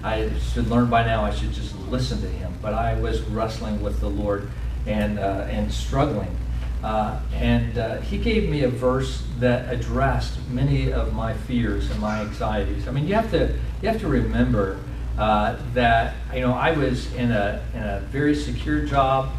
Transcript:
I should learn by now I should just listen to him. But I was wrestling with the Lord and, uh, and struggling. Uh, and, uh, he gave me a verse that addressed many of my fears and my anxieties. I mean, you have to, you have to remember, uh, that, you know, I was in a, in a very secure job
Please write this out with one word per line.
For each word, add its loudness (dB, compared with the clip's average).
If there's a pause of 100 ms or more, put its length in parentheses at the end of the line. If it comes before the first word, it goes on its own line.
I -2 (240)
should 0
learn 4
by 4
now 2
I 0
should -2
just -6 (120)
listen -2
to -4
him. -4
But -2
I 2
was 0
wrestling -2
with -2
the 0
Lord -2 (380)
and, 0
uh, 0
and 0
struggling. 0 (480)
Uh, -2 (140)
and, 2
uh, -2
he -4
gave 2
me 2
a 4
verse 0 (160)
that 2
addressed 0 (120)
many 2
of 0
my -2
fears 0
and -2
my -2
anxieties. -2
I -4
mean, 0
you 2
have 2
to, 2 (280)
you 0
have 0
to -2
remember, 2 (380)
uh, 2 (160)
that, 4 (180)
you -2
know, 2
I 2
was 0
in 2
a, 0 (120)
in -4
a -2 (100)
very 4
secure 0
job 2